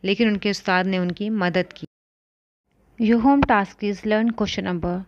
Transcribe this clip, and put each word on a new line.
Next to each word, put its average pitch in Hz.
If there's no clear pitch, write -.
लेकिन 202
उनके 208
उस्ताद 185
ने 190
उनकी 180
मदद 180
की। -
Your 226
home 277
task 202
is 202
learn 214
question 208
number 180